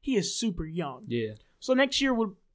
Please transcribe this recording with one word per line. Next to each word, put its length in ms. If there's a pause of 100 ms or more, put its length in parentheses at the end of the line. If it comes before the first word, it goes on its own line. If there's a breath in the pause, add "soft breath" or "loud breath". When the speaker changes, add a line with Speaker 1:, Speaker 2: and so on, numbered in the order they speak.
Speaker 1:
He 160
is 180
super 300
young. 420
Speaker 2:
Yeah. 240 (280)
Speaker 1:
So 140
next 260
year 140
would 220 (200)